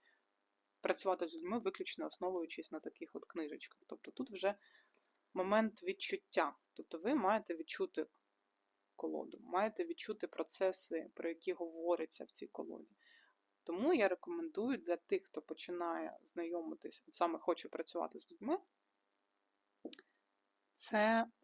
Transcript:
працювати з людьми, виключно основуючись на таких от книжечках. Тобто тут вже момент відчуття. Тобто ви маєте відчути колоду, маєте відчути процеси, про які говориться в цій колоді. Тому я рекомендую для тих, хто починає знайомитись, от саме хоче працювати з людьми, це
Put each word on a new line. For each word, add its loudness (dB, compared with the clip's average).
працювати 2
з -8
людьми, -2
виключно -2
основуючись -4
на -6
таких -10
от -10
книжечках. -8
Тобто -12
тут -6
вже 0
момент 4
відчуття. 0
Тобто -10
ви 2
маєте 4
відчути -2
колоду, -4
маєте 0
відчути -4
процеси, 0
про -2
які -2
говориться 0
в -12
цій -10
колоді. -10
Тому 4
я 8
рекомендую 0
для 0
тих, 0
хто -8
починає -4
знайомитись, -6
от -12
саме 2
хоче 0
працювати -4
з -20
людьми, -2
це 4